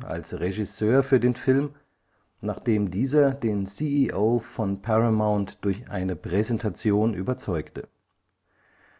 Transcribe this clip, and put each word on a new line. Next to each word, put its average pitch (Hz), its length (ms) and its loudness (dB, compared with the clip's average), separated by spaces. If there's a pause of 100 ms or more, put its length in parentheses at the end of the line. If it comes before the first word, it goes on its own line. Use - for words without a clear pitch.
als 85 320 -8
Regisseur 107 640 0
für 135 160 4
den 123 160 2
Film, 139 360 0 (680)
nachdem 104 520 0
dieser 135 400 2
den 104 340 -2
C 143 400 0
E - 60 -4
O 110 260 2
von 98 420 -4
Paramount 107 840 2
durch 101 260 -2
eine 92 240 -2
Präsentation 107 1000 0
überzeugte. 95 720 -4 (1120)